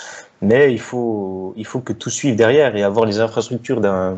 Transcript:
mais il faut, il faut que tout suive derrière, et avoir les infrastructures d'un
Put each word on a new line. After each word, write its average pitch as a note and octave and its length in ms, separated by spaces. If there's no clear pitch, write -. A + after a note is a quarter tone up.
mais B2 320
il A2 80
faut, G2 760
il A2 100
faut - 140
que B2+ 120
tout - 180
suive C3+ 240
derrière, A#2 420
et G2+ 60
avoir G2+ 220
les G#2+ 160
infrastructures A#2 600
d'un F#2+ 380